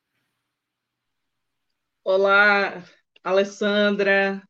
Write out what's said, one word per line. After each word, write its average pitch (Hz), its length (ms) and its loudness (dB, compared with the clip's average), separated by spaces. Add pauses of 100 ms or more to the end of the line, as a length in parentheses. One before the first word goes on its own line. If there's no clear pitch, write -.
(2000)
Olá, 196 800 0 (400)
Alessandra. 196 1300 -2